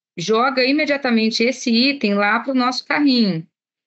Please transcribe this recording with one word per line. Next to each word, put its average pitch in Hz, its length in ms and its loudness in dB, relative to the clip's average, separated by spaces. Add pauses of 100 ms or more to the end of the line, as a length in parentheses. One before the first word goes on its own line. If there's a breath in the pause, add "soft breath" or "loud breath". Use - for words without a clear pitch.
(160)
joga 233 480 0
imediatamente 254 800 0
esse 254 280 -2
item 240 420 0
lá 202 260 0
pro 262 140 -6
nosso 254 320 -2
carrinho, 240 600 0 (400)